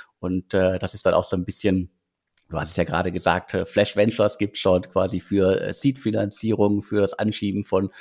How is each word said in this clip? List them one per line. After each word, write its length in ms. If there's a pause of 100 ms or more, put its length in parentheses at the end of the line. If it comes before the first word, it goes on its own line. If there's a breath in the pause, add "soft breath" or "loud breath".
(200 loud breath)
Und, 340
äh, 240
das 160
ist 120
dann 80
auch 100
so 120
ein 100
bisschen, 440 (600)
du 100
hast 100
es 60
ja 80
gerade 280
gesagt, 440
äh, 100
Flash 300
Ventures 420
gibt's 220
schon 240
quasi 360
für, 400
äh, 140
Seed-Finanzierung, 1120
für 180
das 120
Anschieben 500
von, 260 (120)